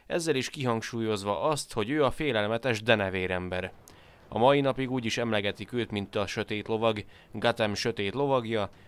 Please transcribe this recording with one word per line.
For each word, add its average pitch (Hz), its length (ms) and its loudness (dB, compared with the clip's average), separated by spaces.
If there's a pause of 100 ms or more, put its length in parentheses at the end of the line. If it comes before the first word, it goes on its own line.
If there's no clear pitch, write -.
ezzel 165 280 0
is 131 160 -2
kihangsúlyozva 110 920 -2
azt, 147 300 0
hogy 110 180 0
ő 151 140 4
a 127 60 4
félelmetes 113 720 0
denevérember. 92 920 0 (560)
A 107 100 -4
mai 139 220 6
napig 131 300 0
úgy 127 140 -2
is 110 140 -2
emlegetik 104 540 -2
őt, 120 180 -2
mint 101 240 -2
a 101 120 0
sötét 104 420 -4
lovag, 110 360 0 (280)
Gotham 110 420 0
sötét 101 400 -2
lovagja, 117 560 0 (180)